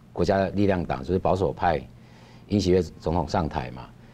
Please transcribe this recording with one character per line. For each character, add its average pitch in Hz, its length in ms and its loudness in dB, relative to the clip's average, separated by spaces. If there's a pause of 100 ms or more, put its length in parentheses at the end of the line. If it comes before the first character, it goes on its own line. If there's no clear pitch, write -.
(140)
国 87 100 0
家 98 240 4
力 98 180 0
量 92 160 2
党， 67 200 -4
就 69 100 -4
是 92 60 2
保 90 180 2
守 87 160 0
派 78 300 0 (640)
尹 104 100 2
锡 90 120 2
悦 92 100 6
总 80 320 -4
统 85 160 0
上 90 180 0
台 65 260 -6
嘛， 62 140 -14 (280)